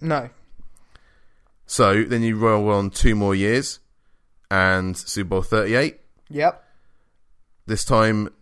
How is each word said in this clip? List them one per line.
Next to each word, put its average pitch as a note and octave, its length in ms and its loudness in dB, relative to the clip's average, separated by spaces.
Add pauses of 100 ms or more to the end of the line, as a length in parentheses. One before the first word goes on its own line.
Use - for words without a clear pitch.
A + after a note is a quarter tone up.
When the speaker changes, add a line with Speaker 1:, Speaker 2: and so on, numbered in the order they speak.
Speaker 1:
No. D3 280 -4 (1400)
Speaker 2:
So G#2+ 380 2
then A#2 180 -2
you A2+ 160 0
roll G#2+ 320 2
on G2+ 200 0
two A2 260 4
more G2+ 200 0
years A2 440 -2 (720)
and F#2 480 0
Super G2 320 -8
Bowl F#2+ 120 -2
thirty-eight. A2+ 580 0 (300)
Speaker 1:
Yep. D3 340 -2 (1000)
Speaker 2:
This G#2+ 200 -4
time A2 440 2 (120)